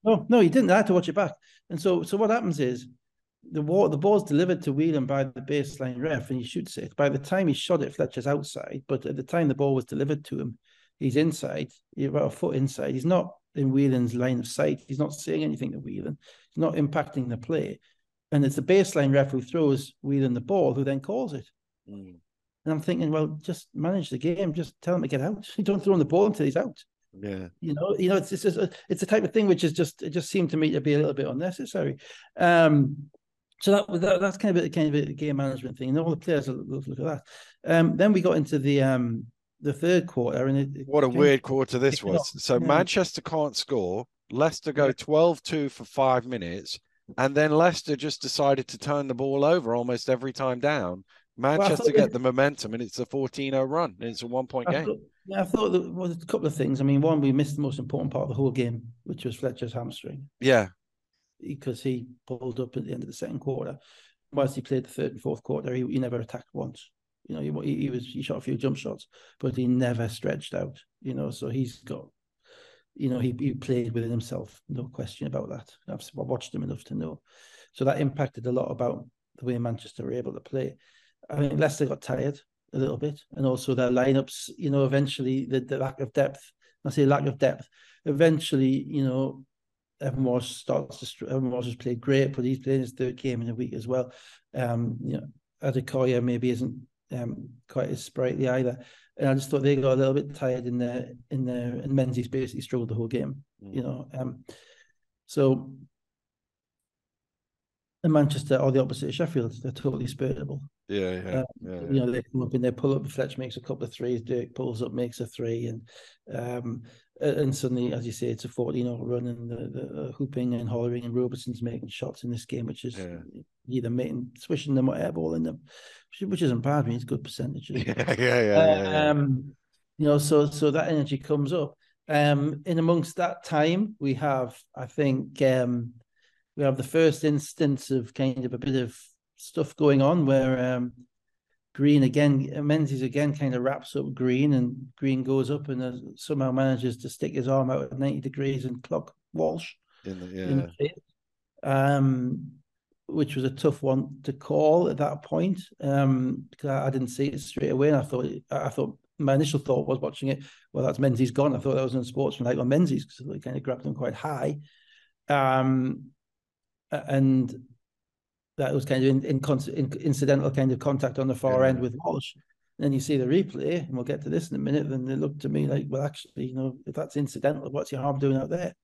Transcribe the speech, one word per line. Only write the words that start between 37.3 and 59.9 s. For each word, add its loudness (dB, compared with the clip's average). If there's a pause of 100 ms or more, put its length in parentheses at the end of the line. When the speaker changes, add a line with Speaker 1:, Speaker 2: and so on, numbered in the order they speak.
Speaker 1:
Um, 6
then 6
we 6
got 4
into 2
the, 4
um, 2 (340)
the -2
third 2
quarter, 0
and 2
it, 0
it -12
Speaker 2:
What 4
a 4
Speaker 1:
came -2
Speaker 2:
weird 6
quarter 0
this 4
Speaker 1:
kicking -2
Speaker 2:
was. 4
Speaker 1:
off. -10
Speaker 2:
So 2
Speaker 1:
Yeah. 0
Speaker 2:
Manchester 2
can't -2
score. -2 (240)
Leicester -2
go 2
Speaker 1:
Yeah. 2
Speaker 2:
twelve 2
two -4
for -12
five 2
minutes, -8 (400)
and 2
then 4
Leicester 4
just -6
decided 2
to -14
turn -2
the -4
ball 0
over 4
almost -2
every 0
time -2
down. -2 (320)
Speaker 1:
Well, 2
I 4
Speaker 2:
Manchester 4
Speaker 1:
thought 4
Speaker 2:
get 8
Speaker 1:
it -4
Speaker 2:
the -2
momentum, 2
and -4
it's -8
a -4
fourteen -4
oh 2
run, -2
and -6
it's -10
a -8
one-point -4
Speaker 1:
I 0
Speaker 2:
game. 0
Speaker 1:
thought, -4 (260)
yeah, -4
I 0
thought 0
there 4
was -6 (100)
a -18
couple -2
of 0
things. 0
I 4
mean, 6
one, 4
we 4
missed 2
the -4
most -4
important -4
part -2
of -4
the -4
whole 2
game, -2 (220)
which -10
was -6
Fletcher's -6
hamstring. -10 (120)